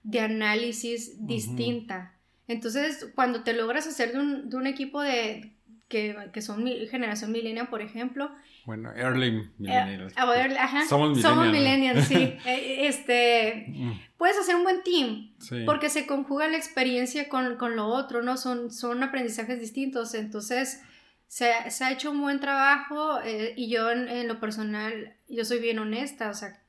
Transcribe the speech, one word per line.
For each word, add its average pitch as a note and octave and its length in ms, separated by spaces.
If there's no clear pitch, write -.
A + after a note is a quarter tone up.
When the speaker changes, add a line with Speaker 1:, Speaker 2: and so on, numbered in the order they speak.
Speaker 1:
de A3 180
análisis A3 960
Speaker 2:
Ujú. G#3+ 100
Speaker 1:
distinta. A3 880
Entonces, A#3+ 680
cuando B3 280
te A#3 100
logras A#3+ 340
hacer A#3+ 260
de C4 60
un, C#4 320
de B3+ 60
un B3+ 100
equipo C#4 360
de, A3+ 500
que, G#3 280
que G#3+ 100
son G#3+ 220
mi-, A#3 240
generación A3 440
millennial, A3+ 360
por A3 140
ejemplo. B3+ 480
Speaker 2:
Bueno, A2+ 300
early B2+ 320
Speaker 1:
Eh, A2 300
Speaker 2:
millennials. G2 580
Speaker 1:
ah, B3 180
early, C4 220
ajá. C#4 320
Speaker 2:
Somos D4 320
Speaker 1:
Somos D#4+ 280
Speaker 2:
millennials. C4+ 640
Speaker 1:
millennials, C4 320
sí. B3 60
Speaker 2:
<laughs> - 20
Speaker 1:
Eh, C4+ 380
este, A#3 800
Speaker 2:
Mm. B2+ 240
Speaker 1:
puedes G4 220
hacer F4 180
un F4 60
buen F#4 200
team, C4 560
Speaker 2:
Sí. A#3+ 280
Speaker 1:
porque D4 240
se D4+ 160
conjuga C#4+ 420
la D#4+ 80
experiencia C4 720
con, B3+ 280
con A#3+ 200
lo G#3+ 100
otro, A#3+ 360
¿no? B3+ 160
Son, A#3+ 320
son A#3+ 320
aprendizajes A#3+ 580
distintos, A#3+ 540
entonces A3 680
se, A#3+ 240
se - 140
ha C4 80
hecho C#4+ 180
un C#4+ 100
buen C#4 200
trabajo, C#4 840
eh, A3 320
y B3 120
yo A3+ 220
en, B3 180
en A#3+ 200
lo A3+ 120
personal, G#3+ 720
yo A#3 160
soy A#3+ 140
bien A3+ 200
honesta, A3 520
o G3+ 40
sea G3+ 340